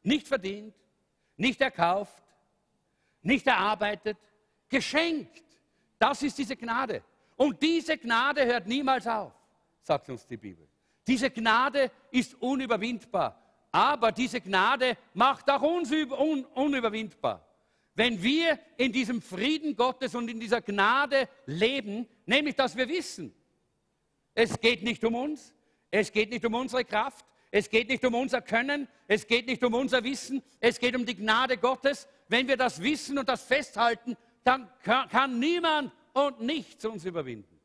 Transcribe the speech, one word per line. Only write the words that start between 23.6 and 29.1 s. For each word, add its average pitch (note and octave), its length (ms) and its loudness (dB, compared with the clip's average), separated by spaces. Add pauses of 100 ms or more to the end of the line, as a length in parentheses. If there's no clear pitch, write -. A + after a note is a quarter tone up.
es A3+ 260 2
geht A3+ 220 2
nicht A#3 200 -2
um A#3 120 2
uns, D4 360 -6 (380)
es G3+ 220 0
geht G#3+ 180 0
nicht A#3 160 -6
um A3 80 0
unsere B3 320 -2
Kraft, A3+ 400 -4 (240)
es - 180 0
geht A3+ 220 2
nicht B3+ 160 -2
um A#3+ 80 2
unser B3 300 -2
Können, C4+ 440 -2 (200)
es G#3 180 2